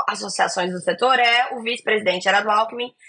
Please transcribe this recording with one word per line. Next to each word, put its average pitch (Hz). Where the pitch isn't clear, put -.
associações 196
do 180
setor 240
é 240
o 247
vice-presidente 214
Geraldo 208
Alckmin, 226